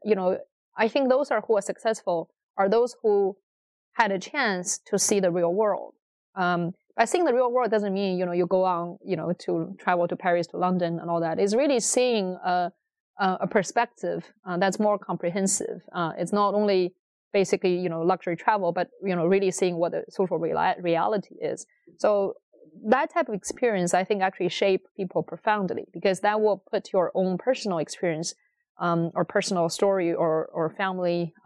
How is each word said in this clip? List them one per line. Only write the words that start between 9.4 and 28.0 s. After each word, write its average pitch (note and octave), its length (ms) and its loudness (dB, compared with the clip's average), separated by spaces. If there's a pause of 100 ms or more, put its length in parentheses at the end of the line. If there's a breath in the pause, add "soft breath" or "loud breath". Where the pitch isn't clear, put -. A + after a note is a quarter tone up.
to F3+ 380 -2
travel F3 280 2
to F3 100 -4
Paris, F3 320 2
to - 100 -10
London F3 420 0
and E3+ 100 -8
all E3+ 100 0
that. D#3+ 180 -2
It's G3+ 160 2
really C4+ 260 2
seeing A3 640 0
a, F3+ 260 0 (480)
a, F#3+ 220 0
a G3 60 -2
perspective, F#3 840 -2 (160)
uh, F3+ 120 -4
that's G3 200 0
more G#3 200 2
comprehensive. F#3 840 -4 (100)
Uh, - 260 -4
it's F3+ 140 -4
not G3+ 220 2
only G3 400 2 (380)
basically, F#3 460 2
you F3+ 100 -2
know, E3 140 -4
luxury F3 340 0
travel, G3 340 0
but, F3 200 -4 (120)
you F#3 140 -2
know, E3 100 0
really G3 240 2
seeing F3+ 260 0
what E3+ 160 0
the D#3+ 160 -4
social F3+ 300 -2
reali-, E3 440 0
reality F3+ 580 -2
is. - 260 -6 (320 soft breath)
So G3+ 360 2 (520)
that C4 260 2
type D#4+ 160 0
of G#3+ 60 -6
experience, F#3+ 600 -2
I F#3 100 2
think, G3 180 -2
actually F#3 260 -2
shape F#3+ 380 0 (100)
people F3+ 260 -4
profoundly, G3+ 680 -4
because F#3 280 0
that G#3+ 200 0
will G#3 180 2 (120)
put - 220 -4
your F#3 220 2
own F#3 240 0
personal G#3+ 400 -2
experience, D#3+ 560 -4 (440)